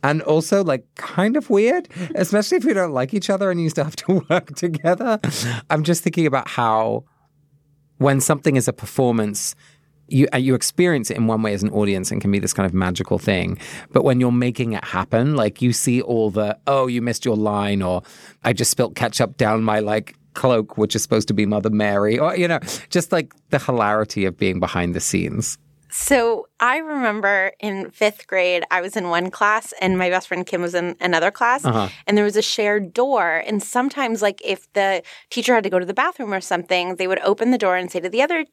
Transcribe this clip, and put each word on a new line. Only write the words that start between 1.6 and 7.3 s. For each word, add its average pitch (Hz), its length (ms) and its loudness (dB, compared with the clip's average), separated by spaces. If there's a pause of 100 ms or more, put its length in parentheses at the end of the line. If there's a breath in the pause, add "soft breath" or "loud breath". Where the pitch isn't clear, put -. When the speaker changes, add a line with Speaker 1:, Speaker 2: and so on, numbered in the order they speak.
Speaker 1:
especially 208 420 0
if 233 80 0
you 285 80 4
don't 180 200 0
like 131 200 -2
each 202 160 -4
other 196 200 0
and 180 120 -2
you 160 80 2
still 151 160 -2
have 156 100 -8 (120)
to 185 180 4
<laughs> - 40 -20
work 170 260 0
together. 175 640 0 (520 loud breath)
I'm 156 120 2
just 160 200 0
thinking 165 240 0
about 135 200 0
how 110 580 0 (920)